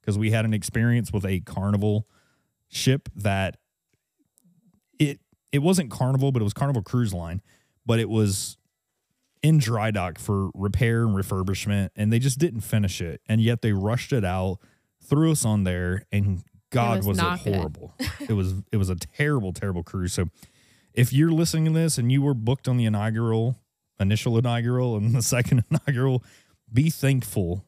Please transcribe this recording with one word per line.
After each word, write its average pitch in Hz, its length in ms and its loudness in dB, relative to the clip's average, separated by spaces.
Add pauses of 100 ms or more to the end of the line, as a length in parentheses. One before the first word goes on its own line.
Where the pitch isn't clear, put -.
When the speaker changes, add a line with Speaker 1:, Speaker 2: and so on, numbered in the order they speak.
Speaker 1:
'cause 101 160 -2
we 110 120 0
had 110 140 2
an 110 80 0
experience 117 580 0
with 101 140 -2
a 95 160 -2
Carnival 104 680 -2 (600)
ship - 480 -2
that 98 400 -2 (1400)
it, 143 220 0 (320)
it 143 80 2
wasn't 170 300 2
Carnival, 135 420 0
but 123 80 2
it 107 40 2
was 101 80 0
Carnival 139 300 -2
Cruise 120 320 -2
Line, 85 260 -6 (460)
but 113 120 2
it 113 100 0
was 104 480 0 (840)
in 156 160 6
dry 110 320 0
dock 90 280 -4
for 98 360 -2
repair 117 500 0
and 107 120 2
refurbishment, 98 800 -2
and 107 160 2
they 117 60 4
just 131 200 0
didn't 151 220 0
finish 104 400 -2
it, 82 260 -8
and 110 140 2
yet 113 220 2
they 110 100 2
rushed 104 400 -2
it 110 120 0
out, 92 340 -2 (440)
threw 160 280 2
us 151 140 0
on 107 200 2
there, 90 460 -2
and 98 320 0 (280)
God, 117 280 0
Speaker 2:
was 95 80 -2
Speaker 1:
was 98 120 0
it 170 40 0
Speaker 2:
not 175 220 -4
good. 104 100 -2
Speaker 1:
horrible. - 440 -6
Speaker 2:
<laughs> 262 300 -6
Speaker 1:
It - 60 0
was, 95 200 0 (180)
it 113 40 -2
was 92 140 0
a 90 60 -2
terrible, 127 560 -4
terrible 90 300 -6
cruise. 90 300 -6
So 90 160 -2 (640)
if 123 200 2
you're 156 180 4
listening 160 360 2
to 160 40 2
this 160 280 0
and 120 140 0
you 139 80 4
were 143 140 2
booked 120 340 -2
on 123 80 2
the 120 80 2
inaugural, 110 720 0 (440)
initial 107 360 2
inaugural 120 600 0
and 110 180 0
the 120 80 2
second 120 440 2
<laughs> - 40 -10
inaugural, 131 520 0 (480)
be 139 200 2
thankful 113 760 -2